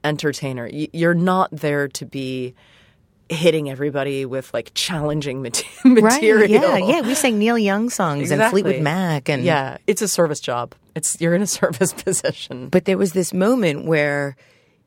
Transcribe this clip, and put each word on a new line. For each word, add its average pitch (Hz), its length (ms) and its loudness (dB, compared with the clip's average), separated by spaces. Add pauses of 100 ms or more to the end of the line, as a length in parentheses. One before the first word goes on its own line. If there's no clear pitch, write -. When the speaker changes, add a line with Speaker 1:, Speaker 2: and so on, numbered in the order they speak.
Speaker 1:
entertainer. 139 680 -6
Y-, 151 220 -8
you're 165 220 2
not 185 360 2
there 147 380 -2
to - 160 -12
be 127 480 -8 (760)
hitting 160 400 2
everybody 135 560 -4
with, 131 280 -8
like, 117 200 -6
challenging 147 680 -4
mate-, 120 240 -6 (100)
<laughs> - 100 -4
Speaker 2:
Right. 247 160 8
Speaker 1:
material. 220 480 6
Speaker 2:
Yeah, 214 280 4
yeah. 233 240 2
We 240 120 -2
sang 254 240 0
Neil 226 200 2
Young 214 320 0
songs 160 420 -2
and 147 80 2
Speaker 1:
Exactly. 220 220 4
Speaker 2:
Fleetwood 160 220 -2
Mac. 160 440 -2
And 139 160 0
Speaker 1:
Yeah, 135 420 0
it's - 160 0
a 214 60 -2
service 160 320 0
job. 120 340 -6 (220)
It's, - 240 -6
you're 170 160 2
in 190 60 0
a 208 60 -2
<laughs> - 140 -6
service 180 300 0
position. - 800 -6
Speaker 2:
But 180 160 2
there 190 120 0
was 196 140 0
this 180 220 -2
moment 185 520 0
where 143 520 0 (500)